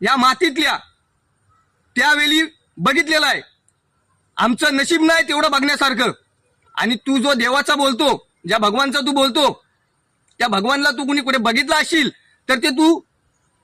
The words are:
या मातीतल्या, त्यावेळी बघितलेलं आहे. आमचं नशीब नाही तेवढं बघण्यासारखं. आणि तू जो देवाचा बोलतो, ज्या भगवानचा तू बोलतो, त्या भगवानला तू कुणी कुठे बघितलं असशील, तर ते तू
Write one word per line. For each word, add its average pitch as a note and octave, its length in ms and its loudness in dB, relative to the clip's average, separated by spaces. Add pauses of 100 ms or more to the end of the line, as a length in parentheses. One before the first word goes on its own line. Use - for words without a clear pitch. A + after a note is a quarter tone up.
या A#3 140 0
मातीतल्या, C4 640 0 (1160)
त्यावेळी D4 460 2 (360)
बघितलेलं D4 480 0
आहे. A3+ 160 -2 (960)
आमचं B3 380 0
नशीब D#4 280 0
नाही D#4+ 240 2
तेवढं D4+ 240 0
बघण्यासारखं. C4 600 0 (640)
आणि G#3+ 220 -2
तू C4+ 200 -2
जो C#4 160 2
देवाचा C4 420 0
बोलतो, C4+ 400 0 (320)
ज्या G#3 100 0
भगवानचा B3 420 0
तू C#4 120 -2
बोलतो, C4+ 400 2 (880)
त्या A#3+ 80 0
भगवानला B3+ 440 0
तू C4+ 140 -6
कुणी C#4+ 160 -2
कुठे C4 180 -2
बघितलं B3+ 360 0
असशील, D4+ 340 0 (400)
तर B3+ 80 2
ते D4+ 120 -2
तू D#4 300 2 (640)